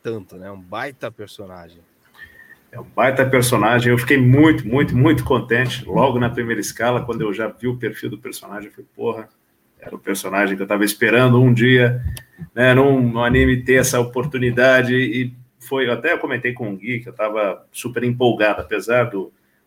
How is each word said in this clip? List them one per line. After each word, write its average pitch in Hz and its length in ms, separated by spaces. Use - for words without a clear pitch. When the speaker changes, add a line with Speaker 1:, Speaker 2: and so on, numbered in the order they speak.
Speaker 1:
tanto, 107 320
né? 92 160
Um 98 80
baita 117 500
personagem. 90 720
Speaker 2:
É - 100
um - 40
baita 131 420
personagem. 120 680
Eu 120 40
fiquei 139 200
muito, 131 500
muito, 135 280
muito 139 280
contente. 123 640
Logo 120 340
na 120 100
primeira 117 300
escala, 117 460
quando 117 160
eu 107 120
já 110 140
vi 110 200
o 123 100
perfil 117 320
do 113 80
personagem, 98 500
eu 98 60
falei, - 200
"Porra, 110 360
era - 160
o - 40
personagem 98 580
que 98 40
eu 98 60
tava 101 160
esperando 120 580
um 127 120
dia, 123 500
né, 127 200
num, 135 280
num 117 220
anime 127 400
ter 131 120
essa 123 260
oportunidade." 123 960
E 123 380
foi, 135 280
eu 120 60
até 156 240
comentei 123 360
com 117 180
o 98 60
Gui 117 240
que 110 80
eu - 40
tava 107 580
super - 320
empolgado, 113 580
apesar 110 440
do, 95 260